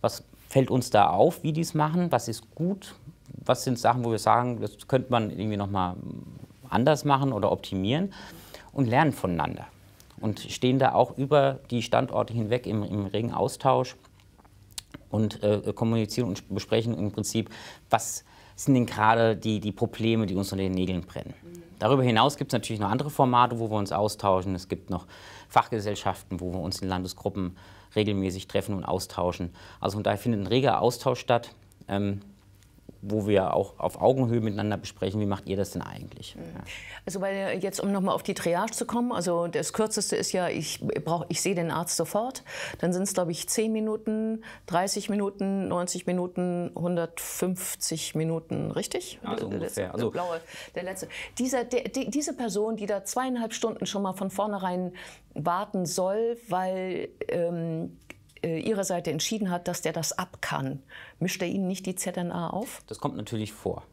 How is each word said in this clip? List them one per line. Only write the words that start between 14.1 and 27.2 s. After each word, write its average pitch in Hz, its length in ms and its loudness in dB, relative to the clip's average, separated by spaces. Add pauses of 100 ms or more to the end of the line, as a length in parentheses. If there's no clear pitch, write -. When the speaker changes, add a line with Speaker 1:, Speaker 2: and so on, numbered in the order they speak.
Speaker 1:
und, 107 360 0
äh, 104 280 2
kommunizieren 113 560 0
und - 240 -6
besprechen 107 460 0
im 98 140 0
Prinzip, 110 360 -2 (400)
was - 360 0 (320)
sind 143 180 2
denn 123 120 4
gerade 113 500 4
die, 107 240 0
die 104 120 -2
Probleme, 110 540 2
die 90 80 -2
uns 98 180 0
unter 95 120 0
den 95 80 0
Nägeln 90 300 0
brennen. - 300 -10 (100)
Speaker 2:
Mhm. 175 200 -16 (160)
Speaker 1:
Darüber 131 240 6
hinaus 123 340 6
gibt's - 160 -4
natürlich 110 260 -2
noch 101 120 0
andere 135 180 0
Formate, 123 500 4
wo 113 120 -2
wir 107 80 0
uns 101 120 -2
austauschen. 95 640 2
Es 90 140 -6
gibt - 220 -6
noch - 160 -4 (420)
Fachgesellschaften, 101 920 0
wo 90 120 -4
wir 92 80 -4
uns 92 220 -4
in 95 60 -4
Landesgruppen 92 680 -4 (400)